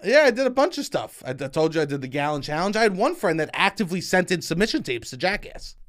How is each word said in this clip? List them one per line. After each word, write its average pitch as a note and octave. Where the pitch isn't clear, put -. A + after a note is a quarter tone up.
yeah, C4+
I C4
did B3+
a B3
bunch C#4
of C#4+
stuff. -
I, C3
I B2+
told D#3+
you E3
I -
did C#3
the C3
Gallon C#3+
Challenge. E3
I G#3+
had G3+
one C4+
friend E3+
that D3+
actively F3+
sent F3+
in F3
submission G#3
tapes A#2+
to B2+
Jackass. -